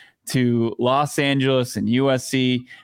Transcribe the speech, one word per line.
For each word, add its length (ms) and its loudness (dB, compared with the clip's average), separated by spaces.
to 520 0
Los 400 0
Angeles 580 0
and 120 -4
U 200 2
S 200 -2
C 400 -2